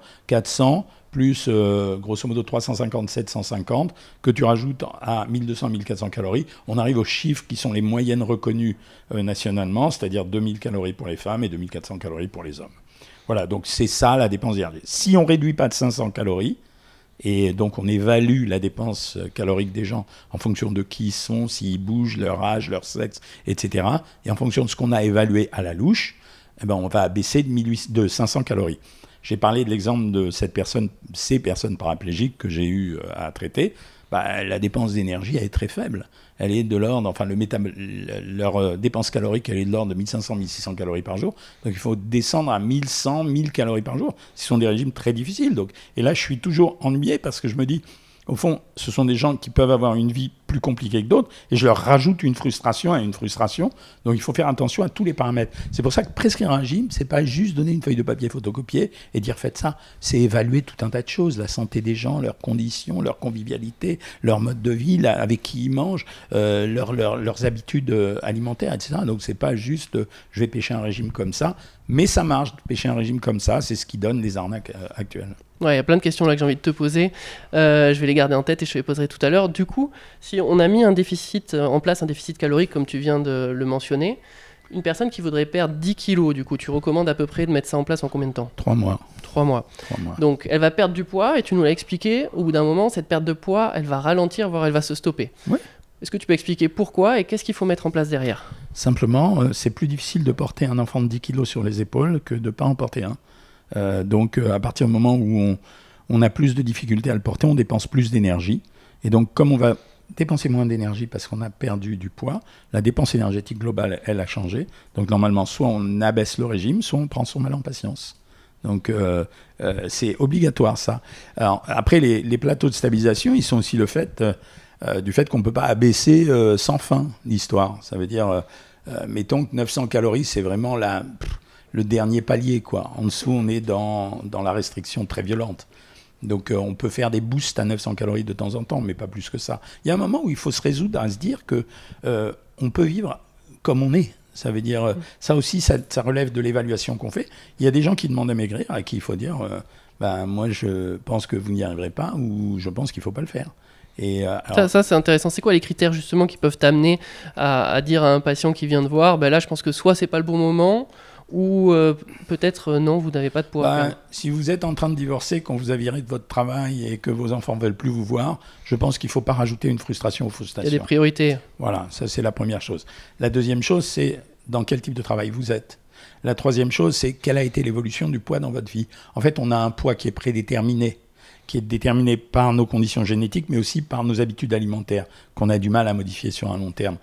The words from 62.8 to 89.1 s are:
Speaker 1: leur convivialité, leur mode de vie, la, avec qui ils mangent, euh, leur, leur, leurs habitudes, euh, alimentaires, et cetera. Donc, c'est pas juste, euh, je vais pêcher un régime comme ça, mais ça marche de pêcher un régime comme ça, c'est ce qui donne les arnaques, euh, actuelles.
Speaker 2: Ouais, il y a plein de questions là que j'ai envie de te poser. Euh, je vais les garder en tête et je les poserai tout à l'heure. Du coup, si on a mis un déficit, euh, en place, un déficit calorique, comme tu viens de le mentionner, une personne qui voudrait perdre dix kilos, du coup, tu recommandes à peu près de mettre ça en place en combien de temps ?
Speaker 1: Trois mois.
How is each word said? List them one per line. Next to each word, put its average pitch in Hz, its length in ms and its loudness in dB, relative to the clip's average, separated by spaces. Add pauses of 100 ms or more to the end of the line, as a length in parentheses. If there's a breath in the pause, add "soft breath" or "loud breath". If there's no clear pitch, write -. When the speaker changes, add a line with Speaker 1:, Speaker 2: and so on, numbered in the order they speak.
Speaker 1:
leur - 180 -4
convivialité, 117 800 -6 (240 loud breath)
leur 110 160 4
mode 117 240 -2
de 120 80 2
vie, 135 280 2
la, 127 220 4
avec 110 220 0
qui 123 220 -6
ils 131 60 0
mangent, 151 360 -2 (260 loud breath)
euh, 104 340 2
leur, 120 260 -2
leur, 113 240 0
leurs 113 280 -4
habitudes, 123 460 -2
euh, 104 320 2
alimentaires, 117 500 -4
et - 80 -4
cetera. 165 240 -4
Donc, 110 180 -2
c'est - 120 -6
pas 135 220 -2
juste, 127 400 -6
euh, 107 100 -2 (240 loud breath)
je 101 100 -4
vais 117 80 2
pêcher 117 260 -6
un 110 60 -4
régime 107 300 -6
comme 95 220 -4
ça, 175 240 -2 (320 soft breath)
mais 143 180 4
ça 180 160 2
marche 143 320 0
de - 140 -20
pêcher 127 200 -2
un 123 60 0
régime 120 240 -2
comme 110 220 -2
ça, 117 200 2
c'est 117 160 -4
ce - 80 -6
qui - 140 -10
donne 113 240 0
les 101 140 -4
arnaques, 98 400 -8
euh, 92 180 -12
actuelles. 98 400 -10 (260)
Speaker 2:
Ouais, 156 120 4
il 143 40 6
y 131 40 4
a - 20 2
plein 165 140 6
de 185 60 2
questions 165 240 2
là 151 80 6
que 147 40 0
j'ai 147 60 0
envie 143 100 4
de 143 60 -6
te 160 100 0
poser. 156 420 0 (420 loud breath)
Euh, 151 400 6
je 143 60 -2
vais 151 60 0
les 143 60 4
garder 143 220 6
en 135 80 4
tête 160 200 0
et 160 40 -2
je - 80 -6
les 139 80 0
poserai 143 260 -2
tout - 160 -2
à 139 60 6
l'heure. 190 180 6
Du 175 160 -2
coup, 277 260 -2 (300 loud breath)
si - 180 -6
on 175 200 4
a 170 100 8
mis 220 160 6
un 202 80 8
déficit, 185 640 -2
euh, 147 100 2
en 143 160 2
place, 175 220 0
un 160 40 0
déficit 156 300 -6
calorique, 151 320 2
comme 143 160 -2
tu 135 140 -6
viens 147 200 2
de 131 360 -2
le 131 100 -4
mentionner, 139 540 -2 (520 soft breath)
une 180 120 -6
personne 170 260 -2
qui 196 140 -8
voudrait 151 240 0
perdre 160 300 0
dix 175 180 -2
kilos, 175 400 2
du 135 100 -4
coup, 139 140 -4
tu - 120 -10
recommandes 156 380 0
à 151 60 2
peu 151 120 0
près 165 200 -2
de 165 60 2
mettre 143 160 2
ça 151 100 0
en 143 60 2
place 160 200 -2
en 139 40 -2
combien 139 200 -2
de 127 60 -6
temps ? 120 220 -6
Speaker 1:
Trois - 180 2
mois. 98 260 2 (220)